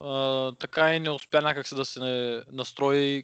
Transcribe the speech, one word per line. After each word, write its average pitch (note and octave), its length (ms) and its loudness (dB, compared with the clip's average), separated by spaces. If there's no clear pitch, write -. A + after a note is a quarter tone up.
А, C3+ 520 -2
така D#3+ 420 2
и E3 60 0
не D#3+ 100 -2
успя D3 320 0
някак C#3+ 260 0
си C#3+ 60 -8
да C3+ 100 -2
се B2 580 -4
настрои C#3 720 0